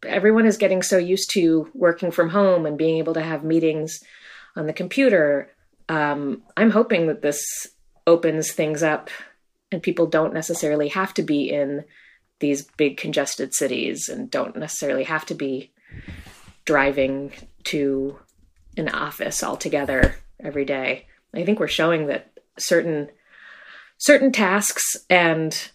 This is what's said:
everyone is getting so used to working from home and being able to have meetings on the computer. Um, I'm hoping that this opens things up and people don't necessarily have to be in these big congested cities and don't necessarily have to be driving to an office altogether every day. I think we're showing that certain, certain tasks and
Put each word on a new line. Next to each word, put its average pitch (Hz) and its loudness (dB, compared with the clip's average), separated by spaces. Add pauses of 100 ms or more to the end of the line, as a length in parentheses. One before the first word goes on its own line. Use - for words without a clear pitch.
everyone 220 4
is 208 4
getting 185 2
so 190 2
used 180 0
to 160 4
working 170 2
from 165 0
home 185 4
and 147 -4
being 160 2
able 160 -2
to 165 -2
have 160 -6
meetings 160 0 (560)
on 151 -6
the 156 -4
computer. 180 2 (380)
Um, 147 -2 (140)
I'm 214 6
hoping 208 2
that 151 -4
this 147 -2 (680)
opens 165 4
things 151 -2
up 156 -2 (640)
and 170 -6
people 170 0
don't 160 0
necessarily 151 -2
have 190 -4
to 175 -2
be 147 0
in 143 -4 (560)
these 143 0 (140)
big 143 0
congested - -4
cities - -4
and - -10
don't 135 -6
necessarily 139 -4
have 156 -6
to 170 -6
be 135 -6 (920)
driving 139 0 (320)
to 139 -2 (580)
an 160 -2
office - -6
altogether 139 0 (240)
every 143 -4
day. 135 -4 (280)
I 170 -4
think 208 0
we're 156 -2
showing 160 0
that - -6 (280)
certain, 156 0 (880)
certain 269 6
tasks 202 0 (260)
and 160 2